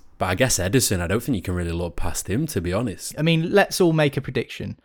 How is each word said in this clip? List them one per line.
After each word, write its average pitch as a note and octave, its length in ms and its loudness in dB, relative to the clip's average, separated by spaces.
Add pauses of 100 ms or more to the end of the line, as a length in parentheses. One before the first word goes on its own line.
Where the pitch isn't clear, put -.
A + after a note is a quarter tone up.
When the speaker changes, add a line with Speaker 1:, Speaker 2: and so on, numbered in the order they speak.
(200)
Speaker 1:
but F#2+ 80 0
I F#2 80 0
guess B2 240 2
Ederson, G2 420 2
I E2+ 60 -2
don't G2 140 0
think C3 140 -2
you F2+ 60 -2
can F2+ 140 -2
really F2 160 -2
look E2+ 240 -4
past - 340 -2
him, B2 180 0
to - 140 -2
be E2+ 100 -2
honest. G2+ 460 -4
Speaker 2:
I D3+ 60 -4
mean, D#3+ 280 2
let's - 300 4
all E3+ 120 6
make D3+ 220 2
a C#3 60 -2
prediction. - 640 -6